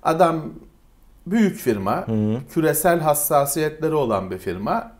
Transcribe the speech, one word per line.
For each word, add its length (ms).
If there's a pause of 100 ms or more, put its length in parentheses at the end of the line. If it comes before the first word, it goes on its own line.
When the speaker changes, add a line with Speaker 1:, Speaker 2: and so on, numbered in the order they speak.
Speaker 1:
Adam 420 (800)
büyük 300
firma, 500
Speaker 2:
Hı 40
hı. 260 (160)
Speaker 1:
küresel 460
hassasiyetleri 920
olan 380
bir 60
firma 640